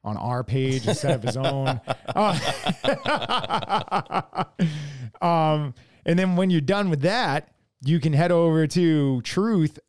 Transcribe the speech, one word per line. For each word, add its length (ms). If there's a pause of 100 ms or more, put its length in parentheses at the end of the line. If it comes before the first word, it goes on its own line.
on 140
our 260
page 440
instead 240
of 120
his 140
own. 480
<laughs> 60 (240)
Uh, 220 (2750)
<laughs> 0
um, 520 (320)
and 140
then 160
when 140
you're 120
done 280
with 120
that, 480 (320)
you 180
can 140
head 180
over 360
to 540
Truth 680